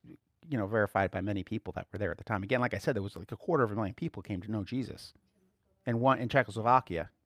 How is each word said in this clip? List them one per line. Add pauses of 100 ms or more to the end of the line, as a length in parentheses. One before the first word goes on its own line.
(480)
you
know,
verified
by
many
people
that
were
there
at
the
time.
Again,
like
I
said,
there
was,
like,
a
quarter
of
a
million
people
came
to
know
Jesus. (720)
And
one
in
Czechoslovakia. (160)